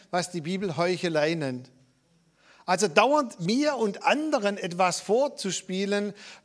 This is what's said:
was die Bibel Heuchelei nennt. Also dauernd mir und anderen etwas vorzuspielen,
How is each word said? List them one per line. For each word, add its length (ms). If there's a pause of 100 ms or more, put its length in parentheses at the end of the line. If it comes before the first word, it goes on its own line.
(120)
was 180
die 120
Bibel 340
Heuchelei 580
nennt. 380 (960)
Also 200
dauernd 500
mir 380
und 280
anderen 540
etwas 420
vorzuspielen, 1120 (320)